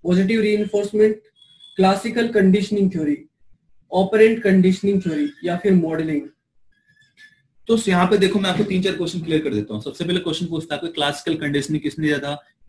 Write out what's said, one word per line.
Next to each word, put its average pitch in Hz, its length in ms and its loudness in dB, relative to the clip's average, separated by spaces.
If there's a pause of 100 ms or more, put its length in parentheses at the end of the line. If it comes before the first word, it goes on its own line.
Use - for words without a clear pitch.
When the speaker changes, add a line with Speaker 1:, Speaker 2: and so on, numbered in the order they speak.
Speaker 1:
पॉजिटिव 190 380 2
रीइंफोर्समेंट, 208 720 2 (600)
क्लासिकल 196 520 2
कंडीशनिंग 196 600 2
थ्योरी, 147 260 -2 (720)
ऑपरेंट 220 520 4
कंडीशनिंग 190 600 2
थ्योरी 151 240 -2 (160)
या 175 140 -4
फिर 196 180 0
मॉडलिंग? 160 460 0 (1500)
Speaker 2:
तो 226 120 2
यहाँ 185 280 2
पे 202 100 4
देखो 190 220 2
मैं 190 100 -2
आपको 208 160 0
तीन 190 180 -2
चार 190 100 -2
question 170 280 -6
clear 156 200 0
कर 139 120 -4
देता 104 200 -6
हूँ। 107 80 -8
सबसे 143 240 -10
पहले 175 140 -2
question 175 280 -6
पूछता 156 280 -8
है 143 40 -10
आपको 165 140 -10
classical 147 440 -4
conditioning 143 460 -4
किसने 151 220 -6
दिया 147 140 0
था, 143 180 -8 (320)